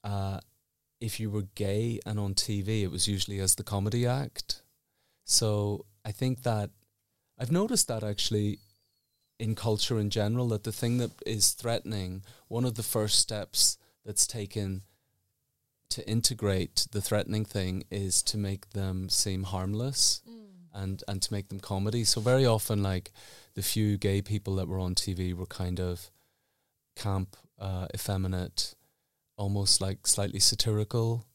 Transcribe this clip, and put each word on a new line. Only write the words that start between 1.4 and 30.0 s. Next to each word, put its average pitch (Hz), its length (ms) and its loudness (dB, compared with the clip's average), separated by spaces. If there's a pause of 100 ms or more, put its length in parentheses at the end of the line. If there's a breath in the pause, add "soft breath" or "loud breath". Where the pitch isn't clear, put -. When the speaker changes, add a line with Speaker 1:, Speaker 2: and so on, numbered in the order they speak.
Speaker 1:
gay 107 520 0
and 104 120 -2
on 98 160 0
T 101 280 0
V, 104 220 0
it 90 60 -2
was - 160 -2
usually 98 340 -2
as 95 160 4
the - 80 -8
comedy 107 420 0
act. - 560 -4 (600)
So 104 600 2 (200)
I 104 80 -6
think 131 320 -2
that 107 260 0 (680)
I've 127 140 0
noticed 208 360 4
that 110 140 -2
actually 104 580 0 (760)
in 110 160 -2
culture 110 440 2
in 104 100 0
general, 113 400 2
that 107 160 0
the 107 80 -4
thing 120 260 0
that 117 120 0 (160)
is 107 260 2
threatening, 98 720 -4 (240 loud breath)
one 120 160 0
of 123 120 0
the 127 60 -4
first 107 360 2
steps - 580 2 (280 soft breath)
that's - 220 2
taken 98 560 -4 (1080)
to - 180 -6
integrate 107 840 2
the 101 100 -2
threatening 107 420 0
thing 92 460 -2
is 98 320 0
to - 160 -2
make 98 320 -4
them 95 400 -2
seem 95 320 0
harmless 101 840 0
Speaker 2:
Mm. 226 200 -20 (260)
Speaker 1:
and, 98 340 -6
and 98 160 -4
to - 100 -4
make 101 160 -6
them 98 120 -10
comedy. 107 440 -2
So - 180 2
very 131 240 6
often, 110 360 4
like, 95 300 0 (420 loud breath)
the 98 80 -6
few 104 360 2
gay 98 240 2
people 98 340 -2
that 92 120 -2
were 92 120 -2
on 90 140 0
T - 180 0
V 90 220 -2
were 87 120 -6
kind 90 320 -4
of 90 320 -4 (840)
camp, 95 400 -2 (220)
uh, 95 360 -4
effeminate, 95 800 -2 (640)
almost, 98 440 2
like, 95 260 -2